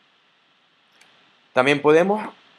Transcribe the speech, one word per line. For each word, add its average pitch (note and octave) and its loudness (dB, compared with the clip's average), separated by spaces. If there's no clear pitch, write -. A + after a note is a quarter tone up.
También C#3 0
podemos E3 0